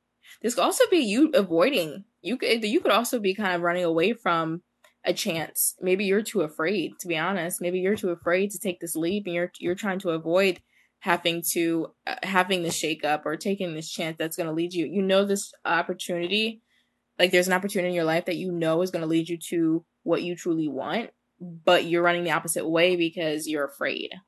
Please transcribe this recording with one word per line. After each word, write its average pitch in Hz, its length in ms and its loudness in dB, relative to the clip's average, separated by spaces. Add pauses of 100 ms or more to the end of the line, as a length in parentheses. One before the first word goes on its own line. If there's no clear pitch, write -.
(420)
This 240 120 -2
could 208 100 2
also 370 260 2
be 359 80 4
you 262 320 4
avoiding. 185 760 2 (160)
You 202 160 -4
could, 226 280 0
you 233 160 2
could - 120 2
also 240 260 2
be 196 160 0
kind 196 200 0
of 170 80 -2
running 175 220 0
away 165 280 2
from 165 500 -2 (420)
a 180 80 2
chance. - 680 -4
Maybe 185 240 0
you're 196 180 2
too 214 180 -4
afraid, 160 600 -2
to 180 80 -10
be 165 80 -2
honest. 175 440 -2
Maybe 180 180 -2
you're 190 180 0
too 196 140 -2
afraid 180 400 0
to - 80 -10
take 180 220 -6
this 170 160 -8
leap, 196 300 -2
and 175 80 -4
you're, 175 240 -2
you're 175 160 -2
trying 190 260 -2
to 185 100 -2
avoid 170 500 2 (400)
having 170 500 0
to, 165 420 0 (140)
uh, - 160 -4
having 185 400 2
this 165 180 -2
shakeup 151 460 -2
or 151 100 -2
taking 190 380 -4
this 160 160 -10
chance 160 280 -6
that's 165 180 -6
gonna 165 160 -2
lead 170 200 -2
you. 165 140 -2
You 190 160 -2
know 190 220 4
this 196 280 -2 (120)
opportunity, 180 960 -2 (560)
like, 180 120 4
there's 180 160 4
an 185 60 0
opportunity 185 380 0
in 180 40 -2
your 170 100 0
life 160 200 0
that 175 120 -4
you 185 140 -4
know 165 300 0
is 185 100 -2
gonna 170 160 -4
lead 165 220 0
you 170 80 -4 (140)
to 165 340 2 (180)
what 165 200 0
you 175 120 -4
truly 160 340 -2
want, 139 420 -4 (280)
but 175 460 2
you're 170 180 2
running 175 220 2
the 165 60 -2
opposite 165 360 -2
way 170 300 4
because 160 500 -2
you're 151 200 -2
afraid. - 460 -6 (160)